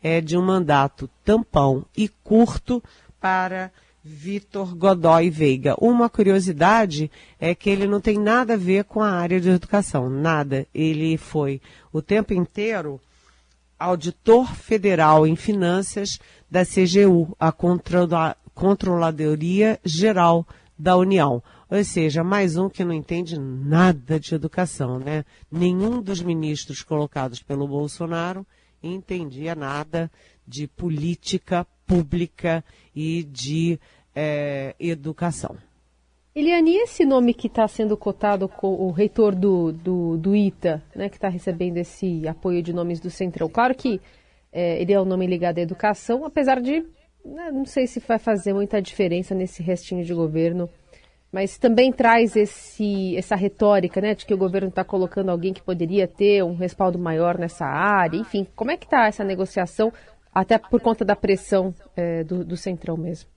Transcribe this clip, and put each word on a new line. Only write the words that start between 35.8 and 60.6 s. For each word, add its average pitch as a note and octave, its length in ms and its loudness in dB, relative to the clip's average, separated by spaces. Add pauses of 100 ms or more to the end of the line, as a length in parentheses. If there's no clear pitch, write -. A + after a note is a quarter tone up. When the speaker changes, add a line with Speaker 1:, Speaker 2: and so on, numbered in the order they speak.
Speaker 2:
Eliane, E4 380 2
e G4+ 100 4
esse G#4+ 220 0
nome B3+ 280 4
que A#3 160 -4
tá A3+ 200 2
sendo G#3+ 280 -2
cotado G3+ 520 -2
com - 200 -4
o F#3 220 0
reitor G#3 440 2
do, F3+ 380 2
do, E3+ 440 -2
do F#3 180 0
ita, F#3 480 0 (120)
né, G3 140 -6
que - 100 -14
tá G3 100 -4
recebendo F3 500 -4
esse E3+ 480 -6
apoio F3 360 -2
de E3+ 100 -6
nomes E3+ 280 -4
do F3+ 100 -10
Centrão? E3 380 -6
Claro B3 260 2
que, A#3+ 260 -4 (520)
é, E3+ 280 -2
ele F3 120 0
é G3+ 80 4
um F#3 40 2
nome F#3 220 0
ligado F3 320 -2
à F3 40 -2
educação, G#3 640 -2
apesar C4+ 360 0
de, C#4 200 -2 (440)
né, E4 280 -12
não C4+ 120 -4
sei C4 220 -2
se A#3+ 140 -8
vai A3+ 180 -2
fazer G3+ 340 -2
muita G3+ 280 -2
diferença F#3 540 -2
nesse F#3 280 -6
restinho F3 420 -4
de F3 100 -6
governo, E3+ 540 -2 (600)
mas - 260 -4
também B3 360 4
traz A#3 440 4
esse, G3+ 800 -2
essa G3 200 -4
retórica, G3 640 2
né, G#3 140 0
de - 100 -12
que G#3+ 100 -2
o F#3+ 40 -2
governo F#3+ 320 0
tá F#3 140 -4
colocando F#3+ 460 -2
alguém F3 220 -2
que - 100 -12
poderia F3+ 460 -2
ter G3+ 340 2
um F3 140 -2
respaldo F3+ 420 -2
maior F3 400 -2
nessa E3+ 260 -8
área. E3+ 540 0
Enfim, G3 280 -6 (100)
como A#3 140 -6
é F4 60 -4
que - 120 -20
tá B3 180 4
essa G#3 180 -4
negociação, F#3+ 680 -4 (420)
até F#3+ 220 2
por - 240 0